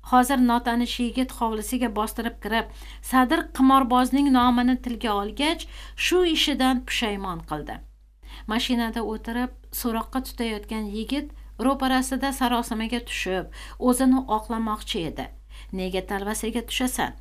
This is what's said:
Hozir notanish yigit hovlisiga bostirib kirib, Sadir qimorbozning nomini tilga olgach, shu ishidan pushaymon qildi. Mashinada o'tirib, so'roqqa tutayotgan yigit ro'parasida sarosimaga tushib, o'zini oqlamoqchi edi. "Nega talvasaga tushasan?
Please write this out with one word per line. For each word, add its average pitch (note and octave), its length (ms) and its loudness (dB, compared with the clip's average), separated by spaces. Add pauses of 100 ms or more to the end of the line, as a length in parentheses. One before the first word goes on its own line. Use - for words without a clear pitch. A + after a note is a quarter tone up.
(120)
Hozir B3+ 360 6
notanish A#3+ 520 2
yigit B3 320 0
hovlisiga A3+ 640 -2
bostirib A3 480 -4
kirib, A3 240 0 (340)
Sadir B3+ 400 4 (140)
qimorbozning C4 760 6
nomini B3 500 6
tilga A#3+ 300 -4 (100)
olgach, C#4 460 -2 (280)
shu F4+ 280 2 (120)
ishidan C4 500 2
pushaymon F#3+ 640 -4
qildi. D3+ 260 -6 (720)
Mashinada A#3 560 0
o'tirib, A#3 480 -4 (200)
so'roqqa A3+ 560 -4
tutayotgan A3 580 -6 (100)
yigit C4+ 320 -4 (320)
ro'parasida C4 720 2
sarosimaga A#3+ 760 0
tushib, F#3 380 -2 (340)
o'zini B3+ 400 4 (160)
oqlamoqchi A3 640 -4 (100)
edi. C3 160 -8 (480)
"Nega F#3 340 -2
talvasaga G#3+ 600 -2
tushasan? B3 540 -2